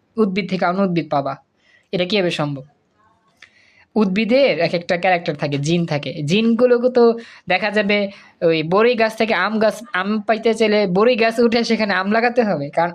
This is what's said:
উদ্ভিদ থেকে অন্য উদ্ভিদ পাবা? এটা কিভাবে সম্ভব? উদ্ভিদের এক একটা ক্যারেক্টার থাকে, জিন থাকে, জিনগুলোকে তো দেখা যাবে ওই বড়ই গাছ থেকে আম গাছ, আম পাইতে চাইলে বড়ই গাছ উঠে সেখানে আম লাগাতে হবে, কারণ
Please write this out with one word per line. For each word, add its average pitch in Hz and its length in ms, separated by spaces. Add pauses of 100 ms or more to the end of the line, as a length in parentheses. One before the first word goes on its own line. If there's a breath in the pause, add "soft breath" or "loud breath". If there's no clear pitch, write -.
(180)
উদ্ভিদ 202 320
থেকে 185 160
অন্য 180 160
উদ্ভিদ 170 280
পাবা? 139 260 (560 soft breath)
এটা 180 140
কিভাবে 180 260
সম্ভব? 147 320 (1300 soft breath)
উদ্ভিদের 214 640
এক 170 140
একটা 175 240
ক্যারেক্টার 175 380
থাকে, 143 220
জিন 165 280
থাকে, 147 280
জিনগুলোকে 226 760
তো 233 280 (300 loud breath)
দেখা 185 240
যাবে 202 400 (300 loud breath)
ওই 165 220
বড়ই 214 320
গাছ 220 220
থেকে 226 160
আম 202 260
গাছ, 214 240 (100)
আম 202 280
পাইতে 226 320
চাইলে 214 340
বড়ই 208 280
গাছ 226 240
উঠে 233 240
সেখানে 208 300
আম 190 180
লাগাতে 233 320
হবে, 151 260
কারণ 170 260